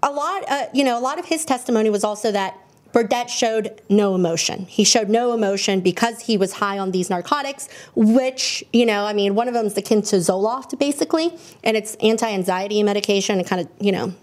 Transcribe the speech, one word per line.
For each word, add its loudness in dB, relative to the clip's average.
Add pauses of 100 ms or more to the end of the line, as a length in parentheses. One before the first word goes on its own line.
a 0
lot, -4
uh, -2
you 2
know, 0
a -4
lot -2
of -8
his -4
testimony 0
was 0
also -2
that -4 (340)
Burdett 0
showed -2
no 4
emotion. 0
He 2
showed 4
no 2
emotion 0
because 0
he 0
was 0
high -4
on -4
these -2
narcotics, -4 (260)
which, 2 (100)
you 4
know, 0
I -4
mean, 0
one 0
of -6
them 0
is -4
akin 2
to 0
Zoloft, 0
basically, 0 (320)
and 2
it's 0
anti-anxiety 0
medication. 0
It -4
kind -2
of, -8 (120)
you 2
know -2 (100)